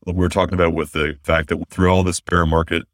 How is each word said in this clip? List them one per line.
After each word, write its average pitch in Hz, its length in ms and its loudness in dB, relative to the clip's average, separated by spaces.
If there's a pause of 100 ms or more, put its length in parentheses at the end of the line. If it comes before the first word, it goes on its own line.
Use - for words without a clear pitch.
We 90 80 -4
were 90 160 2
talking 90 240 -2
about 85 180 2
with 80 200 -4
the 76 300 -4
fact 80 280 -2
that 82 180 -6
through 92 240 2
all 92 100 4
this 90 160 -2
bear 87 280 0
market 82 480 -2